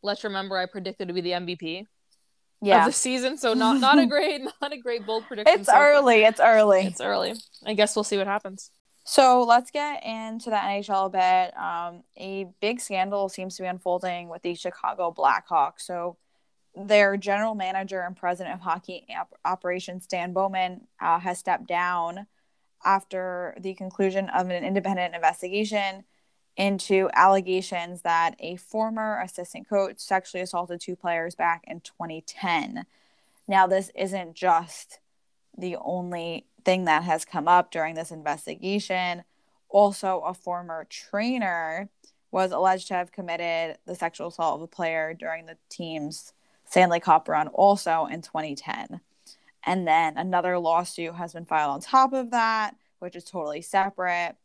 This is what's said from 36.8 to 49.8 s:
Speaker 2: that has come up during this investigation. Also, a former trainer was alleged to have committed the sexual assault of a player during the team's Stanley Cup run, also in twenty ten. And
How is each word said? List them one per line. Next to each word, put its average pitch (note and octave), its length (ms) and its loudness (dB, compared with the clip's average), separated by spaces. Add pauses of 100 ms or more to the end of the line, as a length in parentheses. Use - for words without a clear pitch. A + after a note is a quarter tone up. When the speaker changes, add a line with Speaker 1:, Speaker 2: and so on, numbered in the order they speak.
Speaker 2:
that D#3+ 200 2
has E3 200 -2
come D#3+ 240 -4
up F3+ 220 6
during D#3+ 240 -4
this D#3+ 160 -8
investigation. F3 1120 -6 (460)
Also, G3 500 2
a E3 140 -6
former F3 560 -8
trainer G3+ 1000 -4 (420)
was F#3 220 0
alleged F#3 360 0
to G3 60 -6
have F3+ 180 -4
committed E3 760 -6
the F3+ 80 -10
sexual E3+ 320 -6
assault D#3+ 300 -2
of D3+ 60 -12
a E3+ 40 -14
player D#3+ 480 -4
during E3 320 -10
the D#3+ 100 -20 (140)
team's D#3 640 -10 (340)
Stanley F3 300 4
Cup D#3+ 300 4
run, D#3 200 0
also F3+ 580 2
in E3+ 140 -10
twenty D#3 360 -8
ten. - 440 -12 (640)
And F3+ 220 0